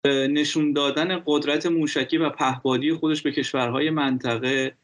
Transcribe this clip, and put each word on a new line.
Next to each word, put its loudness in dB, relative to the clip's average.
اه، 2
نشون 0
دادن 0
قدرت 0
موشکی 0
و 2
پهپادی 0
خودش -2
به 0
کشورهای -2
منطقه 0